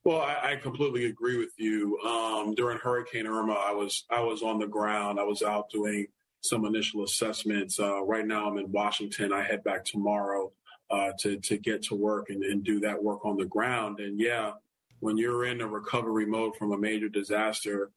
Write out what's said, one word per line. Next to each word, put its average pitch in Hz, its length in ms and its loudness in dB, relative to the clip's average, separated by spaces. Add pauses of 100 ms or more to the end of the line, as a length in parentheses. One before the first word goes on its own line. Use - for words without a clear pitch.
Well, 160 160 4
I, 143 300 0
I 143 60 0
completely 131 500 0
agree 117 320 0
with 113 180 -2
you. 107 440 2
Um, 110 560 0
during 120 200 2
Hurricane 120 500 -2
Irma, 110 260 0
I 101 200 2
was, 101 380 -2
I 120 100 2
was 113 220 0
on 110 160 0
the 104 80 0
ground. 104 540 0
I - 20 2
was 104 200 0
out 104 280 0
doing 104 380 -2 (320)
some 110 240 2
initial 107 400 0
assessments. 101 760 0
Uh, 101 240 0
right 107 240 0
now 107 240 0
I'm 101 80 -2
in 98 140 -4
Washington. 104 600 0
I 98 120 0
head 104 180 -2
back 95 220 -2
tomorrow, 98 680 0 (380)
uh, 98 300 2
to, 101 160 2
to 95 200 0
get 107 280 -2
to - 100 -4
work 104 360 0
and, 98 120 -4
and 101 220 0
do 104 160 2
that 101 200 0
work 101 240 0
on 104 120 0
the 95 100 0
ground. 107 540 0
And 101 180 -4
yeah, 113 320 2 (480)
when 107 180 0
you're 120 280 2
in 123 160 -2
a 110 80 -2
recovery 107 580 0
mode 110 300 0
from 104 160 0
a 98 60 0
major 107 300 0
disaster 104 880 0